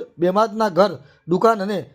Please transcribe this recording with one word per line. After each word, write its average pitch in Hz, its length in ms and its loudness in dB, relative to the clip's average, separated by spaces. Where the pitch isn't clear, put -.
બેમાતના 208 500 0
ઘર, 185 240 2
દુકાન 208 300 2
અને 196 200 -4